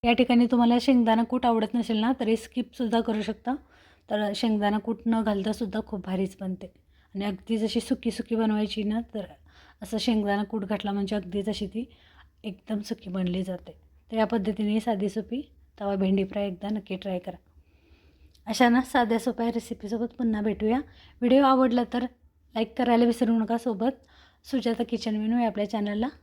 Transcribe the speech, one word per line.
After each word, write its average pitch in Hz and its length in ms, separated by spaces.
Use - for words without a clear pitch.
या 240 80
ठिकाणी 240 340
तुम्हाला 240 340
शेंगदाणा 233 440
कूट 247 220
आवडत 226 280
नसेल 226 220
ना, 226 240
तरी 226 160
स्किपसुद्धा 233 640
करू 220 220
शकता. 226 320
तर 208 240
शेंगदाणा 208 440
कूट 226 280
न 226 160
घालतासुद्धा 208 640
खूप 196 200
भारीच 190 340
बनते. 190 260
आणि 196 100
अगदी 208 340
जशी 220 220
सुकी 233 300
सुकी 226 260
बनवायची 214 460
ना, 208 180
तर 208 100
असं 214 160
शेंगदाणा 208 460
कूट 208 200
घातला 202 280
म्हणजे 202 240
अगदीच 190 320
अशी 208 180
ती 220 180
एकदम 208 360
सुकी 208 300
बनली 185 320
जाते. 180 300
तर 226 60
या 220 80
पद्धतीने 214 560
साधी 208 280
सोपी 220 320
तवा 202 140
भेंडी 196 300
फ्राय 202 220
एकदा 196 220
नक्की 202 280
ट्राय 185 220
करा. 180 180
अशा 240 220
ना 240 120
साध्या 240 380
सोप्या 233 300
रेसिपीसोबत 233 680
पुन्हा 220 220
भेटूया. 214 380
व्हिडिओ 254 220
आवडला 254 500
तर 247 100
लाईक 220 240
करायला 240 260
विसरू 233 340
नका. 226 200
सोबत 233 440
सुजाता 240 400
किचन 220 320
मेनू 220 240
या 233 60
आपल्या 202 240
चॅनलला 208 380